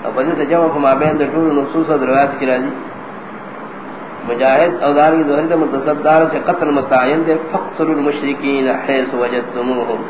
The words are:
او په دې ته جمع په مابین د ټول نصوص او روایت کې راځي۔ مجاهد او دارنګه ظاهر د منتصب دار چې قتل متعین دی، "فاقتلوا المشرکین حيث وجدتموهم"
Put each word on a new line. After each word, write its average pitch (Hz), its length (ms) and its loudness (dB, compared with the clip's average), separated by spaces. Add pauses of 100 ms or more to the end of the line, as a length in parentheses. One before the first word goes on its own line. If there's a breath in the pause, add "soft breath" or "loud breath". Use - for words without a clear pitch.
او 113 100 -4
په 127 80 0
دې 160 160 -2
ته 147 60 0
جمع 165 220 2
په 156 120 0
مابین 143 380 2
د 147 60 0
ټول 151 320 0
نصوص 156 360 0
او 131 160 2
روایت 135 240 2 (100)
کې 135 60 -2
راځي۔ 131 260 0 (1600)
مجاهد 131 540 2
او 143 100 2
دارنګه 151 360 4
ظاهر 151 200 2
د 175 40 2
منتصب 151 520 0
دار 160 200 6
چې 156 260 0
قتل 165 200 0
متعین 143 560 2
دی، 160 80 2 (180)
"فاقتلوا 160 420 -2
المشرکین 139 720 0
حيث 131 460 -2
وجدتموهم" 120 960 -2